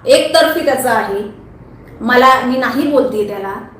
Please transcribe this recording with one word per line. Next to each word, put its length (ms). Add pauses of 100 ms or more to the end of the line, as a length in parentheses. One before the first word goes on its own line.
एकतर्फी 580
त्याचं 260
आहे, 480 (640)
मला, 400
मी 160
नाही 300
बोलतेय 420
त्याला, 260 (260)